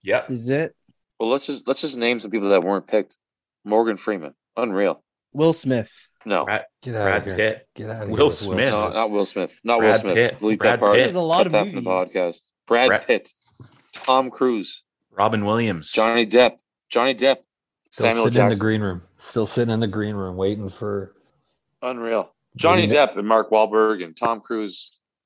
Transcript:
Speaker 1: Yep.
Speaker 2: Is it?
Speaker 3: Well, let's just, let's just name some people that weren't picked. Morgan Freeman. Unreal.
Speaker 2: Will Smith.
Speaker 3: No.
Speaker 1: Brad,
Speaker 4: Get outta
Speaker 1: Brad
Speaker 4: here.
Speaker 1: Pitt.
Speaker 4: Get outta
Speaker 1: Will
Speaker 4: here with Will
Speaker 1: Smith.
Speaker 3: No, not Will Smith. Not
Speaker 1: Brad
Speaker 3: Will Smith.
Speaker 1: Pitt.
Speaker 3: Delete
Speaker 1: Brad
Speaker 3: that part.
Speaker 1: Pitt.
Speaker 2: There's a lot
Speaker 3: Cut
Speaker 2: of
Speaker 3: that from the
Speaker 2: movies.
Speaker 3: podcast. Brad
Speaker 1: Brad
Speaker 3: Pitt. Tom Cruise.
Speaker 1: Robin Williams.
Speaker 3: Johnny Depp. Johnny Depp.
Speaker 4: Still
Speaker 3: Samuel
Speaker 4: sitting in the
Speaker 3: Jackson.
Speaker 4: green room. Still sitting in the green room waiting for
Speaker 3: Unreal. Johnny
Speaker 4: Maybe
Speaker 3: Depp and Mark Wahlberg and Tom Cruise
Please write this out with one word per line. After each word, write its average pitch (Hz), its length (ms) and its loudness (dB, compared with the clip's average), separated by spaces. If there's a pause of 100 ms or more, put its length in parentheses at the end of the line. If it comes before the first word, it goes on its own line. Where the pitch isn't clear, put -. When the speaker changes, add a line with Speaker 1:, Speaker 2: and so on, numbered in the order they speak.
Speaker 1:
Yep. 110 280 -2
Speaker 2:
Is 120 180 -6
it? 143 280 -4 (420)
Speaker 3:
Well, 113 120 -2
let's 139 160 -2
just, 139 200 -10
let's 135 140 -2
just 143 160 -8
name 120 240 -2
some 107 100 -12
people 101 200 -2
that 92 120 6
weren't 95 240 -2
picked. - 300 -2 (480)
Morgan 107 320 0
Freeman. 85 380 -8 (220)
Unreal. 101 460 -2 (300)
Speaker 2:
Will 160 200 2
Smith. 127 380 -2 (340)
Speaker 3:
No. 95 200 -2
Speaker 1:
Brad, 107 220 -4 (160)
Speaker 4:
Get 123 120 -10
outta 107 100 -4
Speaker 1:
Brad 98 200 0
Speaker 4:
here. 98 120 -6
Speaker 1:
Pitt. 107 380 -2
Speaker 4:
Get 110 160 -12
outta 113 100 -10
Speaker 1:
Will 107 60 -8
Speaker 4:
here 101 60 -8
with 110 80 -4
Will 147 100 6
Speaker 1:
Smith. 104 420 0
Speaker 3:
No, 107 180 0
not 110 200 -2
Will 101 140 0
Smith. - 400 -6
Not 117 160 2
Speaker 1:
Brad 110 120 4
Speaker 3:
Will 110 80 4
Smith. 98 140 -2
Speaker 1:
Pitt. 117 240 2
Speaker 3:
Delete 107 220 0
Speaker 1:
Brad 110 140 4
Speaker 3:
that 117 60 -2
part. 104 160 6
Speaker 1:
Pitt. 127 100 6
Speaker 2:
There's 143 100 -2
a 180 40 0
lot 165 180 0
Speaker 3:
Cut 196 80 4
Speaker 2:
of 170 60 -4
Speaker 3:
that 104 140 2
from 190 80 -10 (100)
the 92 60 -4
Speaker 2:
movies. 92 240 -2
Speaker 3:
podcast. 90 260 -4 (260)
Brad 120 220 2
Speaker 1:
Brad 104 180 0
Speaker 3:
Pitt. 113 260 -2 (600)
Tom 131 360 0
Cruise. 117 520 -2 (280)
Speaker 1:
Robin 104 340 0
Williams. 104 460 -2
Speaker 3:
Johnny 117 360 2
Depp. 113 320 4 (320)
Johnny 123 240 0
Depp. 127 240 0 (520)
Speaker 4:
Still 113 200 0
Speaker 3:
Samuel 117 160 2
Speaker 4:
sitting 117 160 2
in 101 60 4
the 110 60 2
Speaker 3:
Jackson. 101 120 -4
Speaker 4:
green 110 160 0
room. 92 200 -6 (140)
Still - 300 -4
sitting 117 260 -2
in 110 80 0
the 117 60 0
green 104 280 -6
room 95 220 -8
waiting 98 320 -4
for 101 460 -10 (680)
Speaker 3:
Unreal. 117 500 -4 (220)
Johnny 175 280 4
Speaker 4:
Maybe 107 120 2
Speaker 3:
Depp 143 240 2
and 104 80 -4
Mark 110 240 2
Wahlberg 110 540 2
and 82 120 -16
Tom 113 240 -2
Cruise 107 520 -8 (340)